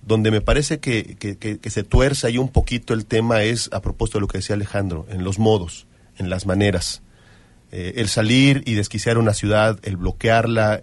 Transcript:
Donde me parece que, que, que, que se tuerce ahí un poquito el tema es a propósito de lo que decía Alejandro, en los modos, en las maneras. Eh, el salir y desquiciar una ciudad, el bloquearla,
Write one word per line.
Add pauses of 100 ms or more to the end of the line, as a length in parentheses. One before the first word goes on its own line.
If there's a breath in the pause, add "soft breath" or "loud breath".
Donde
me
parece
que,
que,
que,
que
se
tuerce
ahí
un
poquito
el
tema
es
a
propósito
de
lo
que
decía
Alejandro,
en
los
modos, (300 soft breath)
en
las
maneras. (720 soft breath)
Eh,
el
salir
y
desquiciar
una
ciudad,
el
bloquearla,